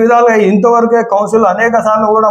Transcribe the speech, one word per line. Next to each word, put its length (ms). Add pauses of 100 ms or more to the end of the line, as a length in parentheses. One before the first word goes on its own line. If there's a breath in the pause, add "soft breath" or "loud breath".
విధాలుగా 320 (160)
ఇంతవరకే 500 (120)
కౌన్సిల్ 400
అనేక 220 (120)
సార్లు 200 (100)
కూడా 140